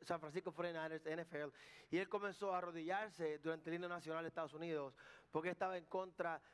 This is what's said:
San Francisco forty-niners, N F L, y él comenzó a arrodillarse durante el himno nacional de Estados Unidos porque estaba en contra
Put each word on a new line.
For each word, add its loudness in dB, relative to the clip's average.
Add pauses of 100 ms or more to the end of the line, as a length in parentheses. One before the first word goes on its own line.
San 0
Francisco -2
forty-niners, 0
N 0
F -4
L, -2 (400)
y 6
él 4
comenzó 2
a 6
arrodillarse 0
durante -2
el 2
himno 0
nacional -2
de 0
Estados -2
Unidos 0 (360)
porque 2
estaba 2
en -10
contra 0 (160)